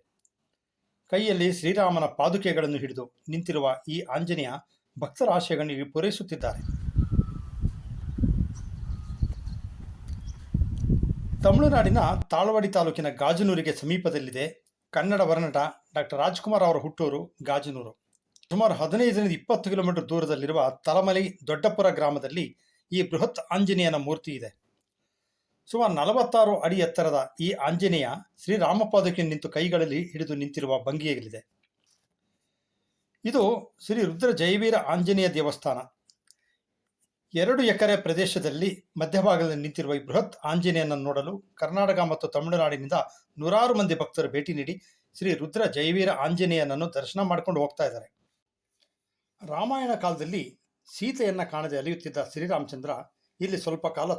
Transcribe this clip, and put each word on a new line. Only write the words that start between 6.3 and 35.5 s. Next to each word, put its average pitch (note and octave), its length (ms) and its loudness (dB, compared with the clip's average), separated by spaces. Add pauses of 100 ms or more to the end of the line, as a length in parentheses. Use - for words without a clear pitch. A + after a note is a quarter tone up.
ತಮಿಳುನಾಡಿನ A3+ 560 6 (320)
ತಾಳವಾಡಿ G3+ 460 2
ತಾಲೂಕಿನ D#3+ 320 0 (120)
ಗಾಜನೂರಿಗೆ E3 600 2
ಸಮೀಪದಲ್ಲಿದೆ D3 640 -2 (480)
ಕನ್ನಡ F#3+ 360 0
ವರ್ಣಟ D#3+ 280 2 (380)
ಡಾಕ್ಟರ್ D3 280 -4
ರಾಜ್ಕುಮಾರ್ F#3 440 0
ಅವರ D#3 180 2
ಹುಟ್ಟೂರು D3+ 360 -4 (280)
ಗಾಜನೂರು. C#3 440 -4 (580)
ಸುಮಾರು G3 300 4
ಹದಿನೈದರಿಂದ G3+ 560 2
ಇಪ್ಪತ್ತು - 360 -2
ಕಿಲೋಮೀಟರ್ F3+ 360 0
ದೂರದಲ್ಲಿರುವ D#3 500 0 (280)
ತಲಮಲೈ F#3+ 360 4 (280)
ದೊಡ್ಡಪುರ G3 380 2 (100)
ಗ್ರಾಮದಲ್ಲಿ D3 460 -2 (460)
ಈ F3+ 100 0 (100)
ಬೃಹತ್ B3 300 -2 (140)
ಆಂಜನೇಯನ F3+ 520 2
ಮೂರ್ತಿ D#3 320 -4
ಇದೆ. A2 120 -12 (1200)
ಸುಮಾರು A3 320 2
ನಲವತ್ತಾರು A3 520 4 (120)
ಅಡಿ F3+ 120 2 (100)
ಎತ್ತರದ D#3 340 2 (260)
ಈ - 20 0 (200)
ಆಂಜನೇಯ E3+ 400 0 (340)
ಶ್ರೀರಾಮ G3+ 500 2
ಪಾದುಕೆಯನ್ನು F3 400 2
ನಿಂತು D3+ 240 -8
ಕೈಗಳಲ್ಲಿ E3 440 0 (100)
ಹಿಡಿದು D3+ 320 -6
ನಿಂತಿರುವ C#3 360 -2 (100)
ಭಂಗಿಯಲ್ಲಿದೆ. B2 520 -6 (1900)
ಇದು B3+ 120 4 (440)
ಶ್ರೀ A3+ 160 0
ರುದ್ರ F3+ 280 2 (100)
ಜಯವೀರ G#3 360 4 (180)
ಆಂಜನೇಯ F#3 420 2
ದೇವಸ್ಥಾನ. C#3+ 440 -2 (1500)